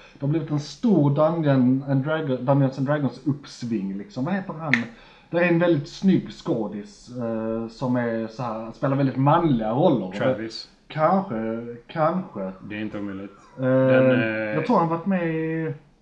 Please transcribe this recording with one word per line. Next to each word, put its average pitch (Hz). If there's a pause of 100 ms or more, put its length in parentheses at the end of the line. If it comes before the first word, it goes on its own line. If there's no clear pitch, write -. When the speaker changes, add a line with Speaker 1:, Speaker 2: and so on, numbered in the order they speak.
(120)
Speaker 1:
det -
har -
blivit 156
en 147
stor 156
Dungeon 139
and 135
Dragon-, 151
Dungeons 139
and 135
Dragons 147
uppsving, 107
liksom. 127
Vad 185
heter 185
han? 156 (560)
Det 165
är 175
en 170
väldigt 170
snygg -
skådis, -
eh, 113
som 123
är 113
så 127
här, 110
spelar 135
väldigt 131
manliga 135
roller. 123
Speaker 2:
Travis. 113 (180)
Speaker 1:
Kanske, 180 (520)
kanske. 160 (180)
Speaker 2:
Det 104
är 107
inte 107
omöjligt. 101 (260)
Speaker 1:
Eh, 131
Speaker 2:
Den, 131 (100)
eh, 220 (280)
Speaker 1:
jag 156
tror 233
han 165
varit 165
med 180
i 160 (280)